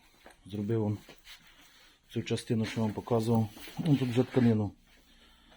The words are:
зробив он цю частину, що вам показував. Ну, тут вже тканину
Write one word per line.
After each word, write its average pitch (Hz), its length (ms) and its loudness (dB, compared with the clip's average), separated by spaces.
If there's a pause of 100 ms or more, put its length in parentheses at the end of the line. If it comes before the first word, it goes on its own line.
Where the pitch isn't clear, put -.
(460)
зробив 104 380 -2
он 104 140 -2 (1120)
цю 113 140 -6
частину, 110 420 -2
що 113 160 -4
вам 110 100 0
показував. 113 580 0 (300)
Ну, 147 160 4
тут 127 140 0
вже 120 140 2
тканину 110 480 2 (840)